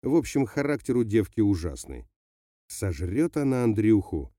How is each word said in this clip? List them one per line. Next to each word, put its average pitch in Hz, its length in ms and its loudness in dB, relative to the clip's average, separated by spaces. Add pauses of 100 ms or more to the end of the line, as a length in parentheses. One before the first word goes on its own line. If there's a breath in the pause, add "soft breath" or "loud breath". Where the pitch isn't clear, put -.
В 135 140 0
общем, 139 280 0
характер 139 520 -2
у 120 80 2
девки 107 360 0
ужасный. 78 680 -2 (580)
Сожрёт 95 720 -2
она 131 260 2
Андрюху 104 760 2